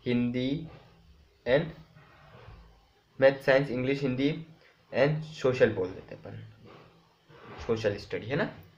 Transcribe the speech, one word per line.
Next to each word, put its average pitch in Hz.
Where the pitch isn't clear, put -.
हिंदी 123
and 139
मैथ, 135
साइंस, 139
इंग्लिश, 127
हिंदी 135
and 151
सोशल 123
बोल 95
देते -
हैं -
अपन, 107
सोशल 110
स्टडी 92
है 135
ना? 202